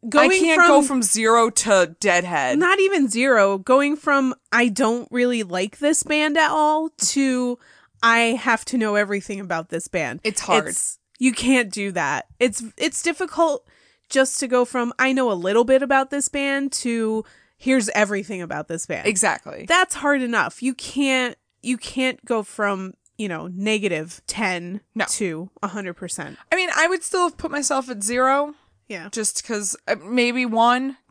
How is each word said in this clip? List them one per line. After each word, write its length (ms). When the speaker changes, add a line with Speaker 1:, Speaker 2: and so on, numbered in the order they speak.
Speaker 1:
going 240
Speaker 2:
I 80
can't 280
go 140
Speaker 1:
from 60
Speaker 2:
from 160
zero 460
to 500
Deadhead. 580
Speaker 1:
Not 220
even 300
zero. 480
Going 400
from, 360
"I 180
don't 420
really 320
like 360
this 240
band 340
at 140
all," 380
to, 520
"I 180
have 260
to 120
know 180
everything 460
about 280
this 200
band." 340
Speaker 2:
It's 180
hard. 280
Speaker 1:
It's, 300
you 140
can't 360
do 220
that. 360
It's, 240
it's 260
difficult 640
just 320
to 80
go 160
from, 340
"I 140
know 200
a 20
little 320
bit 180
about 280
this 180
band," 440
to, 520
"Here's 320
everything 520
about 280
this 160
band." 200
Speaker 2:
Exactly. 600
Speaker 1:
That's 280
hard 260
enough. 420
You 120
can't, 600
you 160
can't 460
go 180
from, 520
you 100
know, 200
negative 800
ten 520
Speaker 2:
No. 140
Speaker 1:
to 400
a 60
hundred 280
percent. 420
Speaker 2:
I 20
mean, 180
I 140
would 160
still 200
have 120
put 160
myself 380
at 120
zero. 540
Speaker 1:
Yeah. 240
Speaker 2:
Just 340
'cause, 300
uh, 160
maybe 440
one, 500